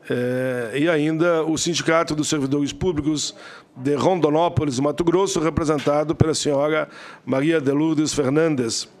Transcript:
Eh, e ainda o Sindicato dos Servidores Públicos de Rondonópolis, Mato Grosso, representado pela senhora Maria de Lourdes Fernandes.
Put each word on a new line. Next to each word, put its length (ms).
Eh, 640
e 140
ainda 540
o 160
Sindicato 560
dos 140
Servidores 440
Públicos 600
de 200
Rondonópolis, 840
Mato 240
Grosso, 380
representado 720
pela 200
senhora 540
Maria 360
de 120
Lourdes 400
Fernandes. 760